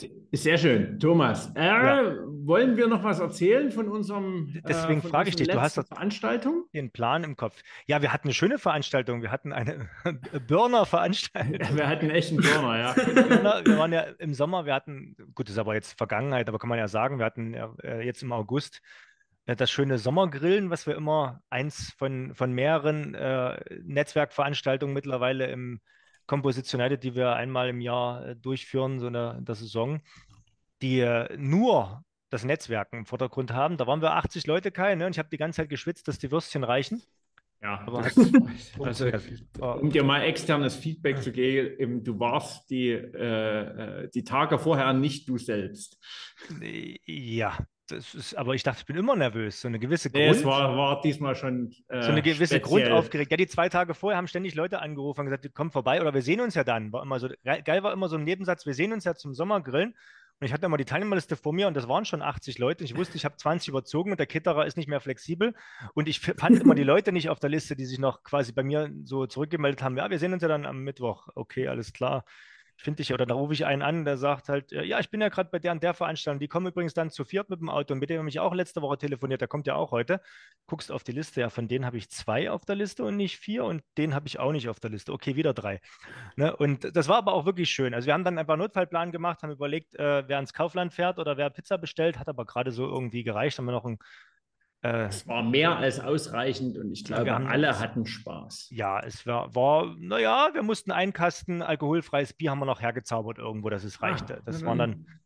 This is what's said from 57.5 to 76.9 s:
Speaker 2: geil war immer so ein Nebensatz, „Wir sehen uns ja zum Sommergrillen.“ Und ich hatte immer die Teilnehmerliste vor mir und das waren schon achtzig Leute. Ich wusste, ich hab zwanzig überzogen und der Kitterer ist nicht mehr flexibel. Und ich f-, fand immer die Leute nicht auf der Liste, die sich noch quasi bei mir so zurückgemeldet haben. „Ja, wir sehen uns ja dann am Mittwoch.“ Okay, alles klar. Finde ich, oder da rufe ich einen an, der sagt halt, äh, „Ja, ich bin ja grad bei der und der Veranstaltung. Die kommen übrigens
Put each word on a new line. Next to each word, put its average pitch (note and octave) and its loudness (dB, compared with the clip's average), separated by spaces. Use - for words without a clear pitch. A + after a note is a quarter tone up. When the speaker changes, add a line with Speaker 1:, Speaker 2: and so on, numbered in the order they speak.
Speaker 2:
geil F3+ 2
war G3+ 0
immer F#3+ -2
so D#3+ -4
ein D3+ -2
Nebensatz, F3+ -2
„Wir D3 -2
sehen F3+ 0
uns G#3+ -6
ja F3 -2
zum C#3 -12
Sommergrillen.“ E3+ 0
Und C#3+ -4
ich A#2 -2
hatte D#3 -2
immer D#3+ 2
die C#3 0
Teilnehmerliste F#3 -2
vor D3+ -4
mir G3 2
und E3+ 0
das B2 -4
waren E3+ 2
schon E3 -4
achtzig C#3 -6
Leute. D3+ 0
Ich A#2+ -8
wusste, F3 -4
ich - -4
hab C#3+ -4
zwanzig E3 0
überzogen D3 -2
und F#3 -2
der C#3 0
Kitterer D#3 0
ist D3 -6
nicht D#3 -4
mehr C#3+ -2
flexibel. F3 -2
Und D3+ 0
ich D3+ -2
f-, - -2
fand G3+ 8
immer - 10
die C#3+ 4
Leute D3+ 6
nicht D#3+ 2
auf C#3+ -2
der C#3+ 2
Liste, D3+ -2
die C3 -6
sich B2+ -6
noch C3+ 0
quasi C3 -2
bei C3 0
mir D3 0
so C3 -4
zurückgemeldet D3 -2
haben. C3 -2
„Ja, F#3 -2
wir F3+ -2
sehen F3+ 0
uns F3 -4
ja E3+ 2
dann D3 0
am C3+ -8
Mittwoch.“ B2+ -6
Okay, C3 -6
alles A#2+ -6
klar. C3 -2
Finde D3 -6
ich, - -2
oder C3 2
da A#2+ 0
rufe C#3+ 0
ich D3 0
einen C#3 0
an, D#3 0
der C#3+ 0
sagt C#3 0
halt, C#3+ -2
äh, - -6
„Ja, F#3+ 0
ich - -2
bin G#3+ -4
ja G#3 2
grad F#3 -4
bei F3 0
der E3+ -2
und D#3 -6
der E3+ 2
Veranstaltung. D#3 -4
Die D3 -6
kommen F3+ -2
übrigens F3 -4